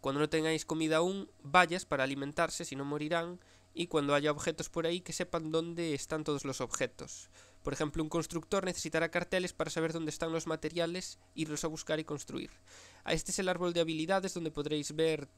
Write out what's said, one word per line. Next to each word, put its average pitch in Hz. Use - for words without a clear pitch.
cuando 139
no 151
tengáis 160
comida 156
aún, 190
vallas 175
para 135
alimentarse, 143
si -
no 139
morirán, 165
y 175
cuando 143
haya 143
objetos 151
por 165
ahí 175
que -
sepan 165
dónde 170
están 151
todos 143
los 135
objetos. -
Por 139
ejemplo, 156
un 156
constructor 170
necesitará 165
carteles 180
para 160
saber 160
dónde 160
están 165
los 160
materiales, 165
irlos 151
a 165
buscar 156
y 156
construir. -
Ah, -
este -
es -
el 185
árbol 175
de 170
habilidades 165
donde 165
podréis 147
ver 156